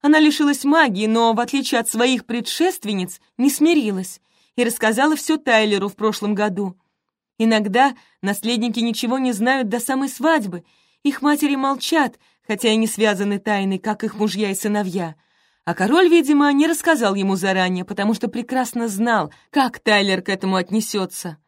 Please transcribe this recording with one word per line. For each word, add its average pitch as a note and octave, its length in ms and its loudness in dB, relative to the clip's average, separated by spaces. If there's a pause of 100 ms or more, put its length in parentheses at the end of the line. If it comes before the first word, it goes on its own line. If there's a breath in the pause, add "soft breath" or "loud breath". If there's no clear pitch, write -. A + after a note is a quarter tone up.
Она D4+ 160 6
лишилась D4 460 2
магии, C4+ 420 2
но, A3+ 260 2
в G#3+ 60 0
отличие A#3+ 400 -2
от A3+ 100 -4
своих B3 360 0
предшественниц, A3 960 -4 (160)
не C4 120 4
смирилась C4 720 0 (360)
и A#3+ 80 2
рассказала A#3+ 500 2
все D#4 220 -2
Тайлеру G#3+ 500 2
в F#3+ 80 -10
прошлом G#3 400 -2
году. G3 420 -4 (600)
Иногда A3+ 580 2 (260 loud breath)
наследники A3 600 -2
ничего A#3 360 -2
не B3+ 140 0
знают A#3+ 380 0
до A#3+ 100 -2
самой C4 300 -4
свадьбы. A#3+ 560 -2 (380)
Их C#4+ 180 -2
матери D4 340 0
молчат, C4+ 640 -2 (260)
хотя A3 240 -2
и G#3+ 60 2
не A3 100 2
связаны G3+ 540 -2
тайной, G3 400 -2
как G#3+ 240 -6
их G#3+ 120 -6
мужья G3+ 360 -2
и G3 40 -4
сыновья. F#3+ 600 -4 (480)
А E3+ 100 -4
король, D4 360 4
видимо, C#4+ 420 4
не C#4+ 160 4
рассказал C#4+ 480 0
ему G3 220 0
заранее, F#3 480 0
потому G3+ 280 -2
что A3 140 -2
прекрасно A#3+ 640 -4
знал, G#3 440 0 (180 soft breath)
как C4 280 0
Тайлер G3+ 420 2
к - 60 -10
этому F#3+ 300 -2
отнесется. F#3 800 -4 (100)